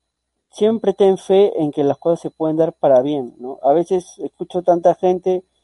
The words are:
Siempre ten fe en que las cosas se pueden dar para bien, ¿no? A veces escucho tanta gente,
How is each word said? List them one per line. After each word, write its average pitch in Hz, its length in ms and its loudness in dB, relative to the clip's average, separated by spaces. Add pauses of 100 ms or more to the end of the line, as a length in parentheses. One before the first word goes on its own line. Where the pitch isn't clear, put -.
(500)
Siempre 208 420 -2
ten 196 240 2
fe 190 460 0
en 147 100 -4
que 151 100 -4
las 139 140 0
cosas 170 240 -4
se 156 100 -12
pueden 156 280 -4
dar 160 160 0
para 135 260 2
bien, 139 380 -4
¿no? 123 240 -12
A 139 100 2
veces 175 460 -2
escucho 175 440 -10
tanta 170 320 2
gente, 185 500 -2 (200)